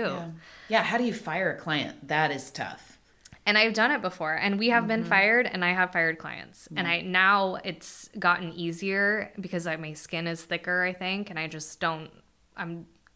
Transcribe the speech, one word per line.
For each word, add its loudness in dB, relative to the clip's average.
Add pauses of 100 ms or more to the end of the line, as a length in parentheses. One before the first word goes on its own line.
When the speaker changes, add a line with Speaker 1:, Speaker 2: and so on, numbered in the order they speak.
(160)
Speaker 1:
Yeah. -8 (380)
Yeah, 4
how 2
do 2
you 0
fire 0
a -8
client? -2
That 4
is -6
tough. -10 (540)
Speaker 2:
And 4
I've 4
done 4
it 0
before, -4
and 0
we 2
have 4
been 0
Speaker 1:
Mm-hmm. -4
Speaker 2:
fired, 6
and -4
I 4
have 2
fired 2
clients. -12
And -2
Speaker 1:
Yeah. 2
Speaker 2:
I, 0
now 4
it's -10 (100)
gotten 2
easier 0
because -4
I, -2
my -8
skin -4
is -4
thicker, -2
I 0
think, -4
and -8
I -4
just -10
don't, -4 (460)
I'm -8 (300)